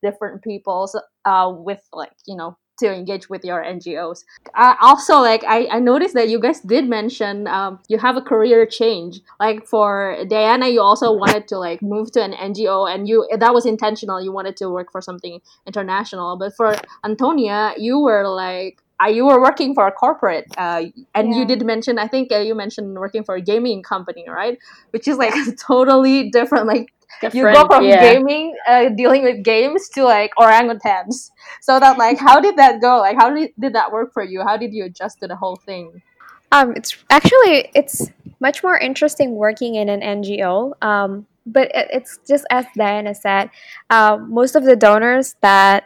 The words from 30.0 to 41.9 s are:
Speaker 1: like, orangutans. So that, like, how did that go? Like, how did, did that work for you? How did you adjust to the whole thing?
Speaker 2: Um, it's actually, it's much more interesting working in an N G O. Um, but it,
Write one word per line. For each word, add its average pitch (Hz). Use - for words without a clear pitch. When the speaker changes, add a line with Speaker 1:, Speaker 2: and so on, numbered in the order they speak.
Speaker 1:
like, 214
orangutans. 220
So 262
that, 262
like, 254
how 269
did 403
that 247
go? 247
Like, 202
how 233
did, 311
did 247
that 214
work 226
for 214
you? 185
How 208
did 214
you 208
adjust 185
to 196
the 175
whole 180
thing? 175
Speaker 2:
Um, 269
it's -
actually, 349
it's -
much 269
more 370
interesting 269
working 220
in 208
an 202
N 208
G 202
O. 202
Um, 202
but 247
it, -